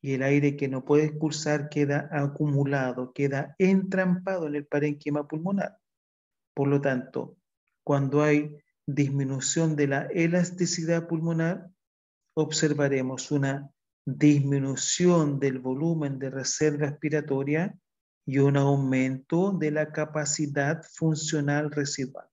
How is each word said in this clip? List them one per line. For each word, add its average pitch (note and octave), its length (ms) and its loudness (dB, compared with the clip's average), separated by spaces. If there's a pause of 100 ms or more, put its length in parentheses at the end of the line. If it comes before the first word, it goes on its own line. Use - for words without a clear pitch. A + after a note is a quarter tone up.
Y C3+ 120 -2
el C3 80 -2
aire C#3+ 340 4
que C#3+ 120 -4
no C3 160 -6
puede D3 200 6
expulsar D3+ 640 -2
queda C#3+ 440 0
acumulado, C#3 1000 0
queda C#3 460 -2
entrampado F#3 880 2
en D3 80 -4
el D3 100 -6
parénquima D3 640 -2
pulmonar. F3+ 500 -4 (760)
Por C#3 140 0
lo C#3 120 2
tanto, C3 580 -4 (460)
cuando C#3 380 2
hay D3+ 360 2 (280)
disminución C#3 920 0
de D3 100 2
la C#3 160 0 (100)
elasticidad E3+ 960 0
pulmonar, E3 600 -2 (680)
observaremos C#3 920 0
una C#3 400 -2 (340)
disminución C#3+ 1300 2
del C3 200 -2
volumen C#3 600 -2
de C3+ 120 -6
reserva D3 580 -2
expiratoria D3 920 -2 (480)
y C3+ 120 0
un C#3 180 6
aumento C#3 960 2
de D#3 180 0
la D3+ 200 -2
capacidad D3+ 920 -2
funcional D3+ 880 0
residual. C#3+ 640 -6